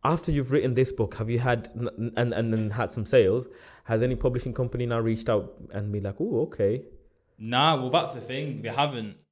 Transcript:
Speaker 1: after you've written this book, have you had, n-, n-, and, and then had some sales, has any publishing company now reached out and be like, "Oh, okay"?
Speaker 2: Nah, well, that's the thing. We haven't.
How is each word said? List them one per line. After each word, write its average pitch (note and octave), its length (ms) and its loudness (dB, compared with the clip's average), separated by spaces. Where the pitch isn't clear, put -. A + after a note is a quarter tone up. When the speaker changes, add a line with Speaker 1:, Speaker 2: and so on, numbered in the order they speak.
Speaker 1:
after E3 280 2
you've C3+ 200 0
written C3 220 4
this B2+ 180 2
book, - 240 -2
have A2 120 -4
you A#2 120 0
had, A#2+ 360 0
n-, A#2 220 -4
n-, A2+ 180 -4
and, A#2+ 160 2
and A2+ 200 0
then A2 180 0
had A2 220 -2
some A2 120 -4
sales, A#2 440 4
has A2+ 180 0
any B2+ 140 2
publishing B2 380 -2
company B2 320 -2
now A#2 140 0
reached A2+ 280 0
out G#2 240 0
and G#2 200 -4
be G#2 80 -2
like, G2 200 -4
"Oh, D3+ 220 0
okay"? A2+ 420 0
Speaker 2:
Nah, C3 380 2
well, B2+ 140 -2
that's D#3 240 0
the B2+ 80 -10
thing. B2+ 400 -6
We A2+ 60 -6
haven't. A#2+ 480 -4